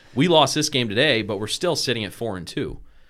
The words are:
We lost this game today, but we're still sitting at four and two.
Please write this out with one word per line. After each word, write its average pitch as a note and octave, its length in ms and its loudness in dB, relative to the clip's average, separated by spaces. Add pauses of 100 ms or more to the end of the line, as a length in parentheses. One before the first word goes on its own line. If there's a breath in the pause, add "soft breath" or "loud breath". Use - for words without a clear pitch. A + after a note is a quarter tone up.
(140 soft breath)
We C#3 160 2
lost D#3 260 6
this D3+ 140 0
game B2 180 0
today, A2+ 360 2
but G2+ 140 -4
we're G2+ 100 -6
still F3 280 -2
sitting A#2 300 -2
at F2 80 -10
four A2 240 -6
and E2+ 100 -10
two. F#2+ 320 -8 (300)